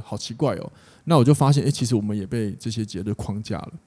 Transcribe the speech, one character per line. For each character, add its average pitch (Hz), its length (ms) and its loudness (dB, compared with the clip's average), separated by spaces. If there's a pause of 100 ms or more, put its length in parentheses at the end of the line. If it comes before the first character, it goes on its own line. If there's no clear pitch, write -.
好 - 100 -10
奇 - 180 -10
怪 123 220 0
哦。 - 160 -10 (320)
那 165 140 4
我 123 60 8
就 139 100 6
发 143 180 4
现， 139 140 4
哎， 139 60 2
其 127 140 0
实 117 100 0
我 104 60 2
们 104 140 -4
也 98 100 -4
被 107 340 -4
这 120 120 -6
些 110 140 -4
节 98 160 -8
日 104 140 -4
框 104 280 -8
架 104 140 -6
了。 - 160 -12 (120)